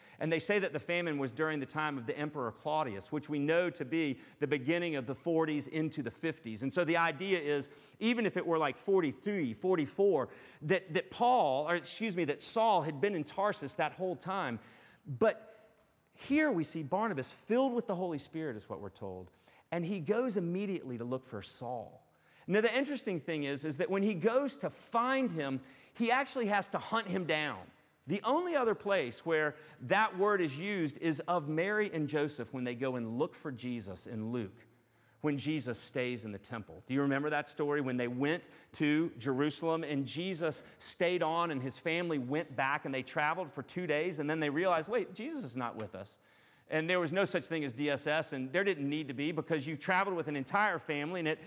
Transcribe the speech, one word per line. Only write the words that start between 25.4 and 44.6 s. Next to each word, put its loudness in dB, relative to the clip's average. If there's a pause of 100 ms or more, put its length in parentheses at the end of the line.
he 0
actually 2
has 2
to -2
hunt -2
him 0
down. 0 (480)
The -2
only 2
other 4
place 0
where 2 (280)
that 2
word 4
is -2
used -2
is 0
of 2
Mary 0
and 0
Joseph -2
when -6
they -2
go -2
and -4
look 0
for -8
Jesus -8
in -4
Luke, -6 (560)
when 0
Jesus -4
stays -4
in -8
the -8
temple. -12
Do -2
you 4
remember 2
that -2
story 0
when 0
they 2
went 0 (260)
to 2
Jerusalem 0
and -2
Jesus -2 (160)
stayed 2
on 2
and -2
his -4
family 0
went -2
back 0
and -4
they -2
traveled 0
for -10
two -6
days 0
and -2
then 0
they 2
realized, 2